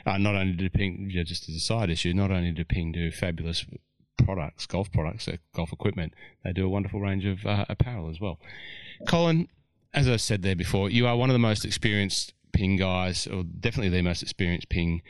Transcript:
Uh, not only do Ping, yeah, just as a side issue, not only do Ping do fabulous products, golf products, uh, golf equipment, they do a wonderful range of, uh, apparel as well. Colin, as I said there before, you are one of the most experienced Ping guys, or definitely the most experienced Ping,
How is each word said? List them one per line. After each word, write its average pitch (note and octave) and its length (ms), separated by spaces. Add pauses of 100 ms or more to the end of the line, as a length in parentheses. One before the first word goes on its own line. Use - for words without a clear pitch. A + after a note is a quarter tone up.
Uh, F#2+ 80
not G2+ 180
only F#2+ 180
do F2+ 160
Ping, G2 440
yeah, F2+ 100
just E2+ 240
as D#2+ 80
a D#2 40
side A2 300
issue, E2+ 240
not G2 180
only F2 200
do E2 140
Ping E2 260
do E2 200
fabulous E2+ 540 (580)
products, F#2+ 420
golf F#2+ 260
products, - 360
uh, F2 100 (160)
golf E2 200
equipment, E2+ 400 (300)
they F#2 100
do F#2+ 120
a F#2+ 40
wonderful G2+ 300
range G2 260
of, G2 200
uh, G2+ 240
apparel G#2+ 400
as D#2+ 100
well. F#2+ 200 (680)
Colin, E3+ 400 (460)
as C#3+ 140
I A#2+ 100
said G#2 240
there F#2+ 140
before, F#2+ 340
you A#2+ 180
are A#2+ 100
one B2 120
of C3 40
the B2 60
most A2 260
experienced G#2 680 (200)
Ping F#2+ 240
guys, F#2 500
or F#2+ 160
definitely F#2 460
the F2+ 120
most F2 200
experienced - 480
Ping, E2+ 400